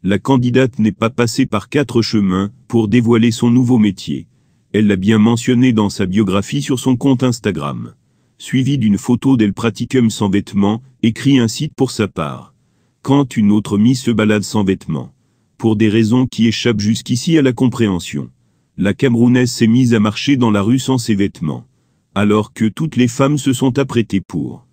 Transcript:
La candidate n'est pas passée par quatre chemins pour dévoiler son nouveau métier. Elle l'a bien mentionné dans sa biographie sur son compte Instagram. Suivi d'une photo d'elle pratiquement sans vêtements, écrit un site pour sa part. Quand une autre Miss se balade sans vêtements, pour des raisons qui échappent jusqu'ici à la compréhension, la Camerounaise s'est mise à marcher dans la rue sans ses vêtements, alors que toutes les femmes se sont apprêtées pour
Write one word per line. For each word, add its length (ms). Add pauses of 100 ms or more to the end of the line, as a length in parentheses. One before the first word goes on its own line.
La 160
candidate 600
n'est 140
pas 160
passée 380
par 240
quatre 320
chemins 480 (180)
pour 180
dévoiler 440
son 200
nouveau 280
métier. 480 (480)
Elle 140
l'a 80
bien 200
mentionné 560
dans 160
sa 160
biographie 560
sur 180
son 180
compte 260
Instagram. 720 (420)
Suivi 400
d'une 220
photo 400
d'elle 160
pratiquement 560
sans 180
vêtements, 540 (200)
écrit 360
un 100
site 260
pour 180
sa 160
part. 460 (460)
Quand 380
une 140
autre 260
Miss 240
se 80
balade 320
sans 220
vêtements, 500 (420)
pour 200
des 120
raisons 380
qui 200
échappent 340
jusqu'ici 580
à 40
la 120
compréhension, 720 (500)
la 160
Camerounaise 560
s'est 160
mise 260
à 80
marcher 380
dans 120
la 120
rue 160
sans 180
ses 180
vêtements, 520 (480)
alors 400
que 100
toutes 320
les 120
femmes 280
se 160
sont 260
apprêtées 480
pour 460